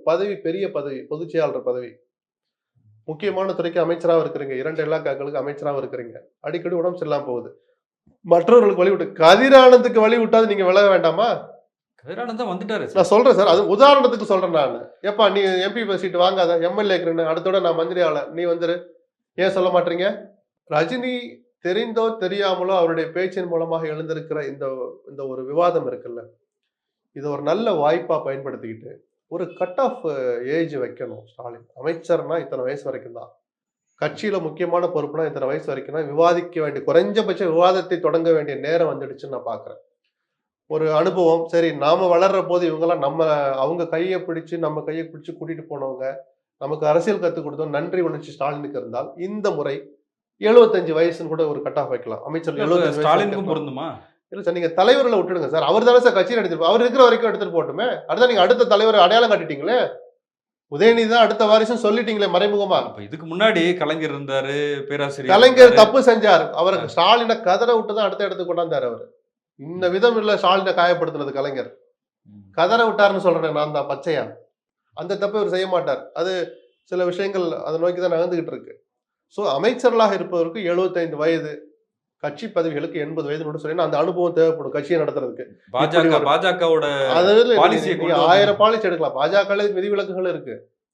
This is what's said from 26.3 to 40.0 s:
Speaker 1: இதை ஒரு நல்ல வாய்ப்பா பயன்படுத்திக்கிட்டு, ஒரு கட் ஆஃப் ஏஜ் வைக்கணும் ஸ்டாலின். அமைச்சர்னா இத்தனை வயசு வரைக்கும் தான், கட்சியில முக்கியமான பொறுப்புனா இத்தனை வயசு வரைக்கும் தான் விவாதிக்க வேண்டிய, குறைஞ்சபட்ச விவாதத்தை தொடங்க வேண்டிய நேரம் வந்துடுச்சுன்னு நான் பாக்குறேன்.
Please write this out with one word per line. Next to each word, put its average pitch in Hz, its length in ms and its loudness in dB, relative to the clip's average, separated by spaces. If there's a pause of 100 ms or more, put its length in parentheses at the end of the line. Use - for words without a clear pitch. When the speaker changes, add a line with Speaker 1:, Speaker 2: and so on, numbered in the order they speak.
Speaker 1:
இதை 147 180 -10
ஒரு 139 120 -8
நல்ல 202 300 -2
வாய்ப்பா 160 520 0
பயன்படுத்திக்கிட்டு, 123 720 -10 (320)
ஒரு 170 300 -10
கட் 180 220 -6
ஆஃப் - 280 -4 (380)
ஏஜ் 151 320 -4
வைக்கணும் 120 480 -10
ஸ்டாலின். 120 420 -20 (180)
அமைச்சர்னா 165 560 -4
இத்தனை 127 240 -8
வயசு 143 200 -8
வரைக்கும் 127 280 -12
தான், 117 180 -18 (720)
கட்சியில 190 400 -4
முக்கியமான 170 460 -2
பொறுப்புனா 156 400 -4
இத்தனை 139 220 -6
வயசு 147 180 -6
வரைக்கும் 135 280 -8
தான் 156 120 -6
விவாதிக்க 170 540 0
வேண்டிய, 143 260 -6
குறைஞ்சபட்ச 190 520 0
விவாதத்தை 175 640 0
தொடங்க 165 320 0
வேண்டிய 147 240 -2
நேரம் 156 320 -2
வந்துடுச்சுன்னு 135 520 -10
நான் 113 200 -10
பாக்குறேன். - 280 -20 (800)